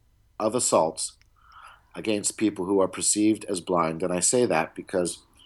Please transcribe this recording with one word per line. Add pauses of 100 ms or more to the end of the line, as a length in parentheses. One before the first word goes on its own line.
(400)
of
assaults (840)
against
people
who
are
perceived
as
blind,
and
I
say
that
because (260)